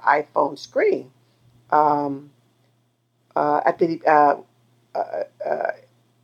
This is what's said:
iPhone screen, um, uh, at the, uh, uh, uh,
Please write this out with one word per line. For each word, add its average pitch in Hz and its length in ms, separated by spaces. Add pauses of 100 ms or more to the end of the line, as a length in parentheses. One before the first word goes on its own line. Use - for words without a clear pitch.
iPhone 147 520
screen, 254 540 (600)
um, 147 580 (1080)
uh, 147 300
at - 140
the, 165 260
uh, 147 300 (600)
uh, - 280 (260)
uh, - 220 (520)